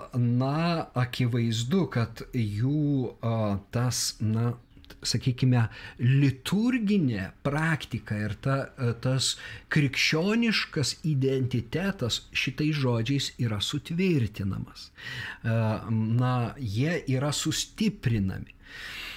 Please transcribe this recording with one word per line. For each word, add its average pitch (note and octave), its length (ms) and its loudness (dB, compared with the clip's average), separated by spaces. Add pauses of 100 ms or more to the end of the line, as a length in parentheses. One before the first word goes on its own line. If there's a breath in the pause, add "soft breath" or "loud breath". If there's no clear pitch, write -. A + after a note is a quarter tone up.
(120)
na, C3+ 800 2
akivaizdu, B2 920 0
kad - 420 -2
jų, B2+ 920 0
a, A2 480 0
tas, - 520 -2
na, A2+ 360 0 (440)
sakykime, B2 720 2 (280 loud breath)
liturginė C#3+ 1400 2
praktika C#3+ 800 -2
ir G#2+ 180 -2
ta, C3+ 300 0
a, A#2+ 280 -2
tas C3 420 0 (300 loud breath)
krikščioniškas E3 1400 0
identitetas C3 1300 0
šitais D3+ 460 -2
žodžiais B2+ 600 0
yra A2 260 -2
sutvirtinamas. D3 1300 -2 (500 loud breath)
A, A2 460 0
na, A2+ 480 2 (200)
jie C3+ 520 -2
yra C3+ 280 0
sustiprinami. - 1200 -2 (600 loud breath)